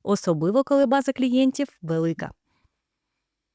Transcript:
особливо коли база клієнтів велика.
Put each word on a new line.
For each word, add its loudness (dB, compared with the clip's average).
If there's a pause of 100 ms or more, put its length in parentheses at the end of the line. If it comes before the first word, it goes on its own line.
особливо 0
коли 2
база 0
клієнтів 0 (140)
велика. -4 (1200)